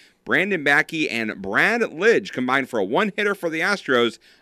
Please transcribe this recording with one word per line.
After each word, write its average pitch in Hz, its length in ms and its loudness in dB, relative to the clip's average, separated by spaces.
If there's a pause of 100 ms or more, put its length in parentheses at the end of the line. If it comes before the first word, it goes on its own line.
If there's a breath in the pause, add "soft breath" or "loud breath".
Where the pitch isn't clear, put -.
(240 soft breath)
Brandon 165 400 0
Bakke 151 460 2
and 107 320 -4
Brad 151 380 0
Lidge 170 500 0
combined 127 400 -2
for 120 80 -2
a 98 60 2
one-hitter 202 500 0
for 170 160 -4
the 160 80 -4
Astros, 135 640 0 (220 soft breath)